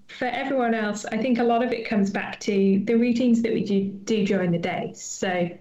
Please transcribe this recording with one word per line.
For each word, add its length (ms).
for 200
everyone 480
else, 320
I 120
think 220
a 40
lot 200
of 80
it 160
comes 220
back 300
to 440
the 100
routines 480
that 100
we 120
do, 200
do 200
during 280
the 60
day. 360
So 560